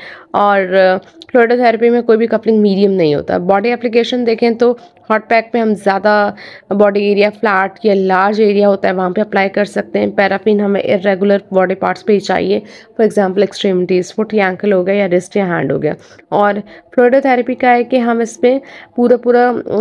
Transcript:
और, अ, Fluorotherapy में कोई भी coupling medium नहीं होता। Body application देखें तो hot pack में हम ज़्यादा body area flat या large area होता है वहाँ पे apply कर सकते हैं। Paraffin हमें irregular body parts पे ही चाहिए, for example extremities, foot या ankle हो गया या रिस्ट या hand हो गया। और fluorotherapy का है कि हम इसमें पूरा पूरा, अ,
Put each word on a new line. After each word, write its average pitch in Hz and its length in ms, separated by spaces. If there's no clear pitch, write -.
और, 196 380
अ, 185 240
Fluorotherapy 233 580
में 240 140
कोई 233 140
भी 226 100
coupling 220 340
medium 202 300
नहीं 165 240
होता। 151 240
Body 196 300
application 240 540
देखें 226 320
तो 240 240
hot 214 180
pack 226 260
में 233 60
हम 220 120
ज़्यादा 202 600
body 202 400
area 202 180
flat 196 420
या 202 80
large 190 460
area 208 280
होता 196 220
है 185 60
वहाँ 185 160
पे 214 100
apply 196 280
कर 208 160
सकते 202 340
हैं। 208 160
Paraffin 202 460
हमें 202 220
irregular 202 580
body 190 220
parts 185 260
पे 220 120
ही 196 60
चाहिए, 190 420
for 220 100
example 190 320
extremities, 185 720
foot 214 200
या 196 160
ankle 190 240
हो 180 100
गया 196 120
या 202 100
रिस्ट 180 320
या 196 80
hand 165 260
हो 151 80
गया। 151 160
और 208 280
fluorotherapy 247 600
का 247 140
है 240 140
कि 247 140
हम 233 240
इसमें 247 400
पूरा 240 220
पूरा, 240 320
अ, 233 140